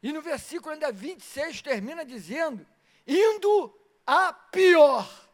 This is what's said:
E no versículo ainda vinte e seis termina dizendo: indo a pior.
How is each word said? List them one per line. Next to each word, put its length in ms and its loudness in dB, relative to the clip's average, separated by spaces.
E 80 -8
no 100 -8
versículo 520 -10
ainda 180 -6
vinte 300 -14
e 40 -20
seis 380 -10
termina 420 -6
dizendo: 580 -8
indo 680 0
a 280 2
pior. 920 4